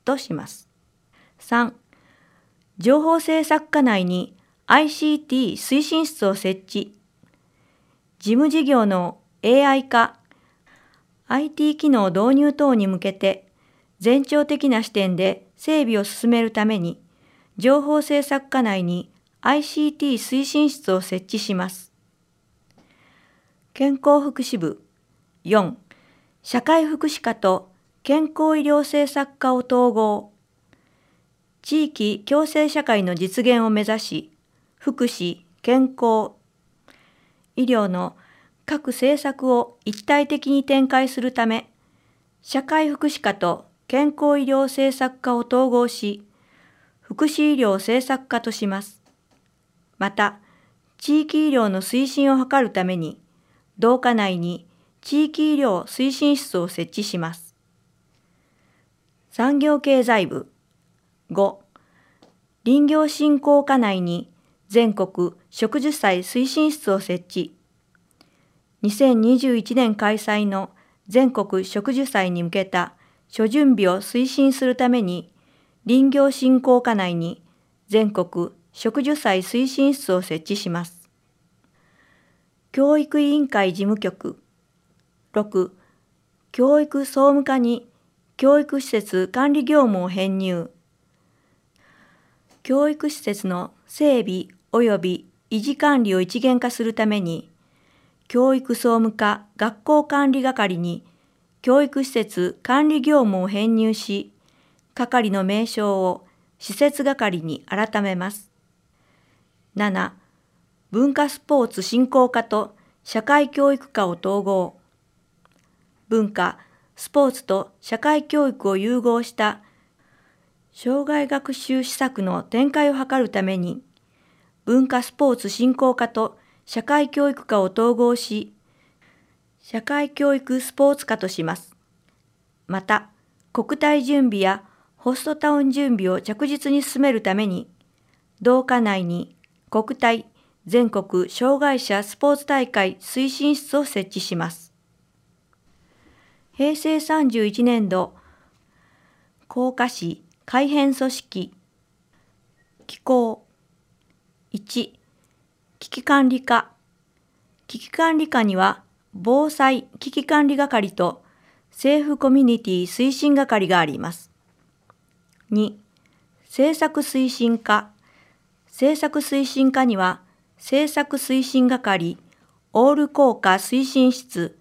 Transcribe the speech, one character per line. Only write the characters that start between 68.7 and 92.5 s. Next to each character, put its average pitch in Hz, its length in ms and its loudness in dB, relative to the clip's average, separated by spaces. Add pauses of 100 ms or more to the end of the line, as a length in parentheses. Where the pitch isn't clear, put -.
二 208 100 -2
千 254 280 4
二 240 180 4
十 247 200 0
一 220 180 -4
年 233 200 2
開 214 220 -2
催 208 300 -2
の 196 220 -6 (380)
全 247 240 4
国 196 340 -2
植 214 280 -4
樹 269 120 -2
祭 196 260 -2
に 175 120 -4
向 170 60 -4
け 190 160 -2
た 180 280 -4 (340)
諸 220 200 -2
準 269 280 4
備 196 120 2
を 180 100 2
推 240 280 -2
進 269 280 2
す 262 120 -2
る 254 120 0
た 254 100 0
め 247 140 2
に、 180 320 -6 (520)
林 262 260 4
業 277 200 4
振 262 300 2
興 254 200 4
課 240 140 0
内 185 180 -2
に 170 300 -8 (440)
全 214 240 2
国 180 400 -4 (200)
植 240 320 -4
樹 294 120 0
祭 196 260 0
推 240 260 -2
進 277 260 2
室 233 200 -4
を 180 80 0
設 165 200 -6
置 202 140 -6
し 202 140 -6
ま 170 160 -6
す。 - 240 -20 (1600)
教 285 260 4
育 294 240 0
委 285 100 2
員 294 160 2
会 196 260 0
事 196 100 -4
務 208 140 0
局。 - 440 -8 (920)
六、 202 440 -2 (760)
教 285 300 4
育 277 240 -4
総 269 240 4
務 277 140 2
課 269 140 -2
に 240 300 -2 (500)
教 285 220 6
育 285 220 -4
施 269 60 -10
設 185 420 -2
管 277 240 0
理 294 100 0
業 294 200 4
務 196 200 0
を 180 60 -4
編 190 280 -4
入。 180 320 -4 (1900)